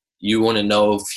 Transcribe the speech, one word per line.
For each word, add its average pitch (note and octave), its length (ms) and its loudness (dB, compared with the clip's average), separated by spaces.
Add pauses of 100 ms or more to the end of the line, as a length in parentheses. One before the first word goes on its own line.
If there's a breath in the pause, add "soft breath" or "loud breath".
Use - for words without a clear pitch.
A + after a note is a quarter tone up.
(200)
you A2 200 0
wanna A2 220 0
know G#2 320 2
if G2+ 80 -4 (140)